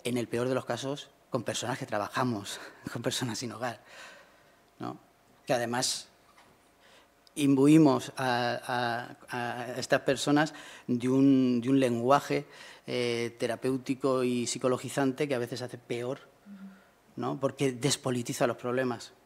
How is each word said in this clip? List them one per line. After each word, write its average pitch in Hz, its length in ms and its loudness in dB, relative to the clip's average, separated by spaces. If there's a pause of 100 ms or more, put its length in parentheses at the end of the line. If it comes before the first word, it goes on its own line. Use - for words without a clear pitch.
en 123 120 0
el 120 120 -2
peor 120 200 0
de 131 60 0
los 123 100 -2
casos, 135 460 -6 (200)
con 120 120 -2
personas 113 360 -4
que 131 80 -8
trabajamos, 107 760 -2 (140)
<laughs> - 180 -12
con 120 100 -6
personas 120 360 -4
sin 120 120 -8
hogar, 113 320 -8 (960)
¿no? - 180 -10 (480)
Que - 80 0
además 120 540 -2 (1300)
imbuimos 139 840 6
a, 123 1000 -2 (120)
a, - 80 -8
a 120 420 -6
estas 127 240 0
personas 147 520 2 (320)
de 123 220 0
un, 131 520 6
de 120 100 -2
un 135 100 4
lenguaje, 131 680 2 (400)
eh, 120 500 -2
terapéutico 127 840 0
y 123 240 0
psicologizante 131 800 0
que 139 80 0
a 120 60 -2
veces 120 220 -6
hace 123 140 -10
peor, 120 440 -6 (960)
¿no? 135 240 -4
Porque 135 320 0
despolitiza 127 760 0
los 117 100 0
problemas, 123 560 -2 (140)